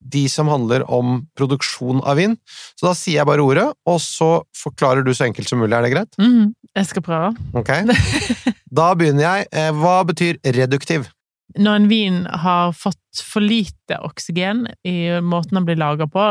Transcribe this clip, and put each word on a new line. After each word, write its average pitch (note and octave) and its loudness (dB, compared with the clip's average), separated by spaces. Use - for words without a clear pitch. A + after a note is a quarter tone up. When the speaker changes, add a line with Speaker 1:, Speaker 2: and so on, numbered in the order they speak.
Speaker 1:
de C#3 -2
som D3+ 0
handler B2+ 0
om B2 0
produksjon C3 -2
av C#3 0
vin. G#3+ 0
Så E3+ -2
da F3+ 2
sier D#3 -2
jeg D3 2
bare D3 4
ordet, D3 4
og F3 2
så - -2
forklarer C3+ 0
du B2+ 2
så B2+ 0
enkelt G#2 -6
som B2 0
mulig. A2 2
Er A#2 2
det B2 0
greit? F#3 -4
Speaker 2:
Mm, A3+ 4
jeg G3 0
skal - -6
prøve. F3 -2
Speaker 1:
Ok. B2 -2
Speaker 2:
<laughs> A#3 0
Speaker 1:
Da D#3+ 4
begynner D3+ 2
jeg. G3 0
Eh, D#3 -2
hva F3 2
betyr E3 -2
reduktiv? C3 -2
Speaker 2:
Når G#3 4
en G#3 6
vin G3+ 2
har F3 2
fått - -8
for - -4
lite G#3 -2
oksygen F#3 -4
i F3+ -2
måten F3 -2
den F3+ 0
blir E3 0
laget D3+ -2
på, G3+ 2